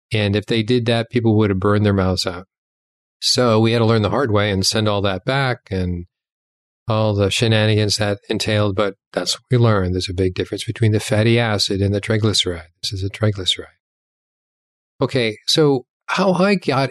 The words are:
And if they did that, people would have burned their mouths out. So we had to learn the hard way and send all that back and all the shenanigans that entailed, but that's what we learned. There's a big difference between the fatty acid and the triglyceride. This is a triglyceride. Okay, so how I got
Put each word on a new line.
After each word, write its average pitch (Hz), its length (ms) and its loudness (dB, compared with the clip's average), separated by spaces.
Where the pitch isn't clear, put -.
And 104 240 0
if 107 100 -2
they 117 180 0
did 120 240 0
that, 117 220 -2
people 110 280 2
would 107 140 4
have 95 80 -2
burned 104 260 2
their 101 80 4
mouths 92 320 0
out. 90 220 -8
So 120 380 2
we 113 140 4
had 117 60 2
to 113 60 2
learn 113 160 4
the 101 80 0
hard 123 220 0
way 101 180 2
and 95 160 0
send 110 240 0
all 101 140 0
that 95 200 -2
back 131 360 -2
and 90 360 -4
all 110 260 0
the 101 160 2
shenanigans 107 680 2
that 101 220 -2
entailed, 104 460 0
but 101 200 -2
that's 90 220 -4
what - 160 -14
we 123 60 4
learned. 104 360 2
There's 92 160 -4
a 95 40 -8
big 92 200 -2
difference 98 320 -6
between 110 260 0
the 107 80 2
fatty 113 400 0
acid 104 400 -2
and 98 140 0
the 101 80 -2
triglyceride. 95 640 -2
This - 100 -10
is 95 120 -8
a 98 60 -4
triglyceride. 98 680 -4
Okay, 120 380 -2
so 143 380 2
how 190 260 0
I 190 220 2
got 135 340 -2